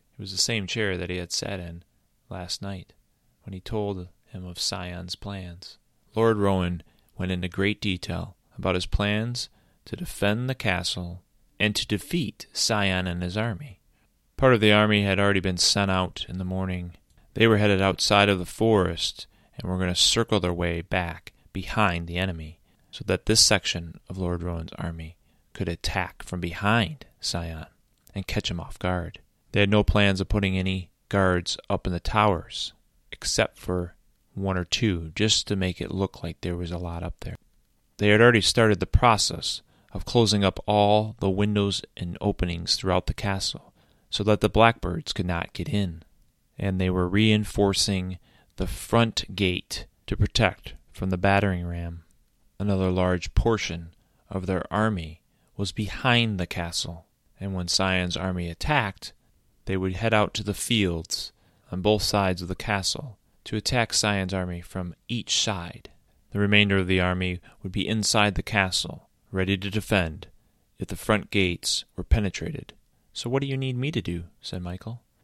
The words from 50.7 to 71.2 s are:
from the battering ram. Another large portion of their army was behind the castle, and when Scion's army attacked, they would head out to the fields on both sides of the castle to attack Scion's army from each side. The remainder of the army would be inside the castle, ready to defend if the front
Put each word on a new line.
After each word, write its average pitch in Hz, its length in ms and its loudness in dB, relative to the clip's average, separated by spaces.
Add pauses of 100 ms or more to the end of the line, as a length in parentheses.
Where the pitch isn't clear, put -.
from 95 180 -6
the 92 80 0
battering 98 480 2
ram. 85 380 -8 (560)
Another 95 320 2
large 90 420 0
portion 85 640 0 (340)
of 92 160 -6
their 90 280 0
army 95 480 -2 (340)
was 101 160 -4
behind 113 640 0
the 90 80 -2
castle, 85 600 -8 (340)
and 98 160 -6
when 87 140 -4
Scion's 92 480 0
army 90 320 -2
attacked, 113 640 -2 (520)
they 95 120 -2
would 92 160 -2
head 110 200 0
out 104 200 2
to 107 100 -8
the 101 100 -2
fields 92 800 0 (400)
on 92 100 -6
both 104 220 4
sides 95 380 0
of 90 80 -6
the 95 60 -6
castle 104 640 -4 (280)
to - 100 -6
attack 117 380 0
Scion's 98 400 0
army 90 260 -4
from 90 360 -8 (120)
each - 320 -2
side. 87 500 -6 (420)
The 101 80 -2
remainder 104 380 6
of 92 100 2
the 92 120 4
army 90 400 0 (240)
would 92 80 -8
be 95 160 -2
inside 104 480 2
the 98 80 -2
castle, - 640 -2 (240)
ready 95 260 0
to 98 120 -8
defend 95 580 -2 (500)
if - 120 -8
the 85 80 -8
front - 340 0